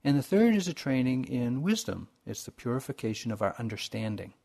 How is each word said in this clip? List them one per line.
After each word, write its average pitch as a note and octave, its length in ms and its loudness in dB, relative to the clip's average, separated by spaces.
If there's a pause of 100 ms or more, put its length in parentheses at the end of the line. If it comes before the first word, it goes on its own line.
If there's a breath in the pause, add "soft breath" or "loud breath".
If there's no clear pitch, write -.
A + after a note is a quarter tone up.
And C#3+ 140 4
the C3+ 60 2
third A3 320 6
is F#3 120 2
a F3 60 -2
training C3 520 2
in B2 380 -2
wisdom. F3 440 -2 (180)
It's G#2 180 -8
the - 80 -12
purification A#2+ 800 -4
of G#2 100 -4
our G2 160 0
understanding. A2 880 -6